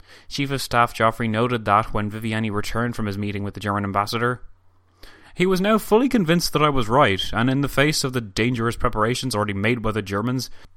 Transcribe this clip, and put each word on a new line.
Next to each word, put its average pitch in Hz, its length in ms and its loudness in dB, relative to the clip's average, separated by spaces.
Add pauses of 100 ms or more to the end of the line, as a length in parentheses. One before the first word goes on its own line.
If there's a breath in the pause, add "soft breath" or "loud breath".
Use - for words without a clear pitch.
(280 loud breath)
Chief 139 220 -4
of 135 120 -4
Staff 120 320 2
Joffre 113 360 0
noted 117 360 0
that 107 280 2
when 104 160 -2
Viviani 110 400 -4
returned 113 460 -4
from 113 100 -4
his 101 120 -4
meeting 101 260 -4
with 98 100 -8
the 101 60 -12
German 101 240 -2
ambassador, 110 580 -2 (920 loud breath)
he 180 120 2
was 185 140 2
now 208 180 2
fully 233 300 4
convinced 175 440 2
that 147 100 2
I 151 80 4
was 127 180 2
right, 110 340 4 (100)
and 113 160 2
in 135 120 2
the 139 80 0
face 147 340 2
of 131 100 -4
the 127 80 -2
dangerous 113 540 0
preparations 113 640 0
already 104 160 0
made 107 300 0
by 107 100 -2
the 107 100 -2
Germans, 110 480 -4 (260 soft breath)